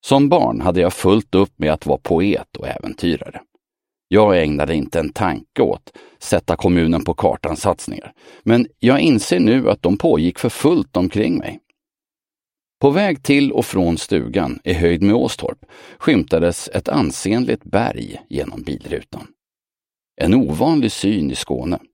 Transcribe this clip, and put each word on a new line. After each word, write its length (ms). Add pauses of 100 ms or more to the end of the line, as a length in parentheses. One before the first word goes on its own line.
Som 220
barn 320
hade 200
jag 120
fullt 420
upp 240
med 140
att 140
vara 120
poet 580
och 120
äventyrare. 720 (680)
Jag 340
ägnade 320
inte 260
en 120
tanke 500
åt 300 (260)
sätta 380
kommunen 480
på 100
kartan-satsningar, 1000 (300)
men 240 (120)
jag 220
inser 400
nu 300
att 120
de 160
pågick 400
för 100
fullt 480
omkring 420
mig. 220 (1200)
På 100
väg 320
till 300
och 140
från 320
stugan 680
i 80
höjd 300
med 120
Åstorp 500 (340)
skymtades 680
ett 200
ansenligt 760
berg 640
genom 340
bilrutan. 640 (920)
En 140
ovanlig 580
syn 380
i 40
Skåne. 440 (160)